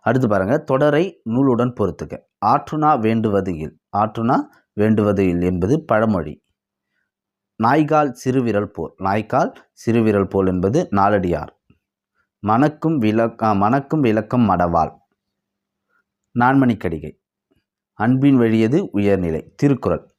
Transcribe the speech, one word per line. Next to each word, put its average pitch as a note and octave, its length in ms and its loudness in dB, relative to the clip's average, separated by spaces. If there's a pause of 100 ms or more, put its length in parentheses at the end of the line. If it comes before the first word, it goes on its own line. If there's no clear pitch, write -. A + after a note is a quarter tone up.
அடுத்து B2+ 260 0
பாருங்க, G2+ 300 0
தொடரை D3 680 -2
நூலுடன் B2 480 0
பொருத்துக. E2+ 540 -6 (180)
ஆற்றுணா D3 540 0
வேண்டுவது G#2+ 580 -2
இல். D#2 240 -12 (160)
ஆற்றுணா A2+ 440 -2 (320)
வேண்டுவது G#2 540 2
இல் F2 140 -2
என்பது F#2 420 -2
பழமொழி. G#2+ 600 -2 (1120)
நாய்கால் D3 560 2
சிறுவிரல் A#2 600 -2
போல். - 260 -10
நாய்கால் A2 560 -2 (200)
சிறுவிரல் A2 540 0
போல் F#2+ 200 0
என்பது F#2+ 440 0
நாலடியார். G2 580 0 (920)
மணக்கும் D3 600 0
விளக்-, A2+ 420 0
ஆ, A2 100 2
மணக்கும் A#2 460 0
விளக்கம் A2 500 2
மடவாள். E2+ 480 0 (1400)
நான்மணிக்கடிகை. A2+ 720 0 (840)
அன்பின் C3 440 2
வழியது A2+ 540 2
உயர்நிலை. F#2+ 640 -2
திருக்குறள். A#2+ 640 -2